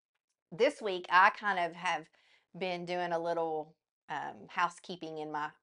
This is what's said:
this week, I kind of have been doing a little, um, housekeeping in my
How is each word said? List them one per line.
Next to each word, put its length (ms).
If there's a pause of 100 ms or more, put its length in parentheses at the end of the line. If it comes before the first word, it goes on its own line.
(520)
this 300
week, 280
I 220
kind 280
of 160
have 320 (500)
been 280
doing 260
a 80
little, 560 (340)
um, 400
housekeeping 680
in 140
my 180 (140)